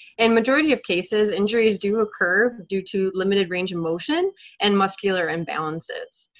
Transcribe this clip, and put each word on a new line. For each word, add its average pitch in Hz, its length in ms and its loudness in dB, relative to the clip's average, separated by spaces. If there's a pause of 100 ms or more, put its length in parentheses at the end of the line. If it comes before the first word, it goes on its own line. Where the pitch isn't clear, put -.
(180)
in 226 160 4
majority 262 400 4
of - 100 -2
cases, 208 480 0
injuries 214 480 2
do 208 220 0
occur 208 680 0
due 196 140 -2
to 190 340 -2
limited 190 340 0
range 180 220 -4
of 175 80 -6
motion 294 540 -2 (260)
and 202 180 2
muscular 190 500 -2
imbalances. 156 1000 -8 (120)